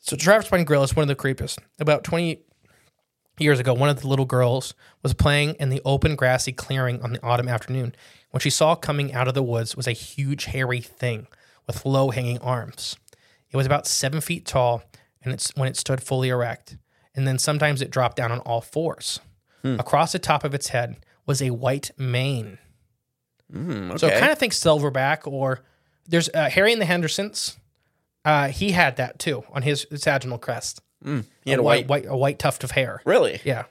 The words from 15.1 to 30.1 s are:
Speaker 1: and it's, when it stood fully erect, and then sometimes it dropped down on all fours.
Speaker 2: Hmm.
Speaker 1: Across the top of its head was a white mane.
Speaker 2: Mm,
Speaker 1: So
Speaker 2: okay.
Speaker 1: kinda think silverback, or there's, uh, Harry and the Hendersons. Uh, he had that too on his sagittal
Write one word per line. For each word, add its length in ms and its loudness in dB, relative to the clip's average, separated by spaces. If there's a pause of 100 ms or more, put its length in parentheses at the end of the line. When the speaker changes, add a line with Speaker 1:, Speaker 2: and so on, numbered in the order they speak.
Speaker 1:
and 120 -4
it's, 220 -6
when 120 0
it 80 -6
stood 260 -2
fully 280 -2
erect, 460 -4 (380)
and 140 0
then 100 0
sometimes 440 0
it 80 -6
dropped 260 0
down 160 -2
on 80 -4
all 200 -2
fours. 600 -6 (420)
Speaker 2:
Hmm. 180 -2
Speaker 1:
Across 320 2
the 60 -4
top 260 0
of 100 -2
its 140 -6
head 280 -4 (300)
was 160 0
a 80 0
white 480 -2
mane. 600 -2 (960)
Speaker 2:
Mm, 460 -6
Speaker 1:
So 100 2
Speaker 2:
okay. 120 4
Speaker 1:
kinda 160 4
think 160 -2
silverback, 720 0
or 340 -2 (460)
there's, 280 2
uh, 160 2
Harry 220 6
and 80 0
the 60 2
Hendersons. 680 -2 (680)
Uh, 240 4
he 240 0
had 240 4
that 220 -6
too 340 -4
on 100 -2
his 320 0
sagittal 440 0